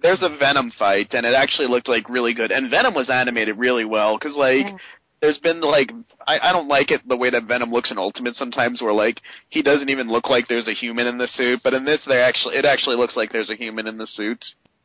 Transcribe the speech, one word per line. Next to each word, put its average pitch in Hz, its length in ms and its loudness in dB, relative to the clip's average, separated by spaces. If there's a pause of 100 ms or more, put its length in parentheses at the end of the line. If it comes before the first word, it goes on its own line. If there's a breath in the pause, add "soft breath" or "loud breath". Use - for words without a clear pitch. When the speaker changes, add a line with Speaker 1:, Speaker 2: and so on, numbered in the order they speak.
Speaker 1:
There's 180 200 4
a 180 60 2
Venom 139 500 0
fight, 101 340 2
and 120 140 0
it 120 80 4
actually 135 340 2
looked, 123 200 0
like, 117 200 0
really 123 260 0
good. 113 180 -2
And 131 180 -2
Venom 208 240 2
was 131 160 -2
animated 120 480 0
really 123 260 2
well, 110 340 2
'cause, 147 180 -8
like, 135 300 4
Speaker 2:
Yeah. 196 100 -12 (440 loud breath)
Speaker 1:
there's 151 180 2
been, 165 220 0
like, 147 300 2 (360)
I, 151 120 0 (120)
I - 20 4
don't 165 160 0
like 139 220 2
it 147 160 0
the 127 100 0
way 123 140 0
that 120 140 0
Venom 120 280 -2
looks 120 180 0
in 104 80 -8
Ultimate 117 380 -6
sometimes, 123 440 -4
where, 110 120 0
like, 107 280 2 (280 loud breath)
he 160 140 -2
doesn't 139 280 2
even 135 180 -4
look 113 220 0
like 123 180 2
there's 117 200 -2
a 110 40 -2
human 117 340 -4
in 123 120 -4
the 123 100 -2
suit. 123 340 -2
But 131 120 2
in 131 100 -2
this, 147 220 0
they 131 160 4
actually, 123 340 2
it 139 80 0
actually 135 320 2
looks 120 200 0
like 107 160 -4
there's 107 180 -4
a 107 60 -6
human 110 300 -8
in 110 120 -10
the 113 80 -10
suit. 110 360 -6 (420)